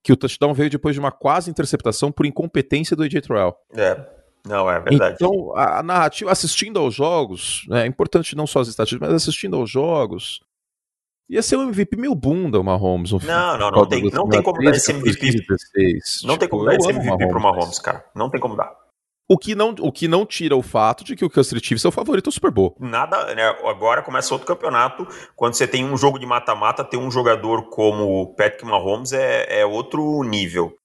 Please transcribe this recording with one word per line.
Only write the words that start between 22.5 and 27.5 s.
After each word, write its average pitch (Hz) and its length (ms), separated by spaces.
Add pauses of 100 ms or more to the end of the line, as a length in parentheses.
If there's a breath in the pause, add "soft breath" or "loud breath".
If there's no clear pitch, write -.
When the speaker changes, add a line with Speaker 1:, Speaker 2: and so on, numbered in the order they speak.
Speaker 1:
Bowl. 95 280
Speaker 2:
Nada, 127 560
né? 113 120 (180)
Agora 110 380
começa 131 320
outro 127 120
campeonato. 139 600 (280 loud breath)
Quando 120 200
você 135 120
tem 127 200
um 139 100
jogo 139 220
de 123 80
mata-mata, 120 580
ter - 140
um 131 120
jogador 113 600